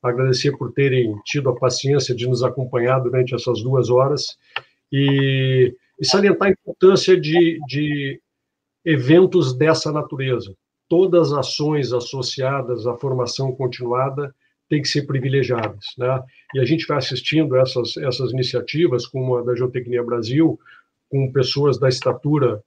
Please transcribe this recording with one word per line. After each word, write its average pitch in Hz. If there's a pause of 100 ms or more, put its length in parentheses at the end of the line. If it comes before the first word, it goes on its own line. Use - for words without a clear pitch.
Agradecer 127
por 117
terem 127
tido 139
a 127
paciência 131
de 117
nos 127
acompanhar 127
durante 123
essas 113
duas 127
horas 135 (540)
e, 135 (240)
e 151
salientar 196
a -
importância 185
de, 165
de 143 (640)
eventos 156
dessa 156
natureza. 131 (340)
Todas 170
as 143
ações 147
associadas 127
à 120
formação 131
continuada 131 (360)
têm 151
que 139
ser 147
privilegiadas, 127 (120)
né? 127 (340)
E 135
a 127
gente 151
vai 151
assistindo 135
essas, 127
essas 131
iniciativas, 127
como 127
a 120
da 120
Geotecnia 123
Brasil, 120 (500)
com 135
pessoas 139
da 131
estatura 127